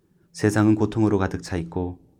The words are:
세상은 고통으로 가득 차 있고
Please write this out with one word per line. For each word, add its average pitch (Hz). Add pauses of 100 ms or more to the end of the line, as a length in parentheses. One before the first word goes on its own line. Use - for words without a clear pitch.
(320)
세상은 107
고통으로 107
가득 92
차 95
있고 90 (200)